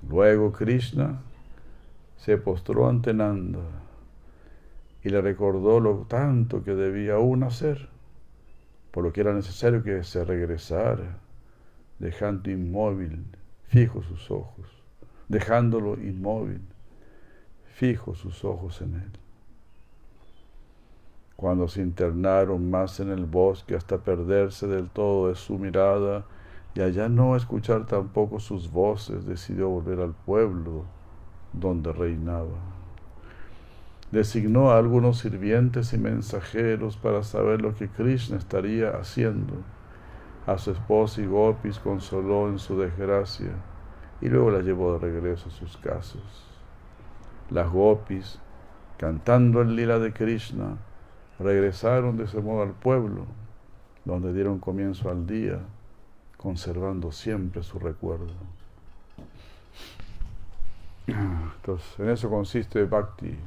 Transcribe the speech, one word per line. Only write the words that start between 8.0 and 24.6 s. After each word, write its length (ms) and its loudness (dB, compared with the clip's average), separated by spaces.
por 120 -2
lo 100 0
que 80 -2
era 120 2
necesario 500 2
que 200 -2
se 200 -4
regresara, 960 -2
dejando 500 -4
inmóvil, 760 -2
fijo 360 6
sus 280 -8
ojos, 340 -8
dejándolo 680 2
inmóvil, 680 -4
fijo 500 0
sus 280 -10
ojos 380 -6
en 140 -6
él. 160 -8
Cuando 320 0
se 140 -4
internaron 880 2
más 280 -2
en 100 -4
el 160 -4
bosque 500 2
hasta 220 -2
perderse 680 0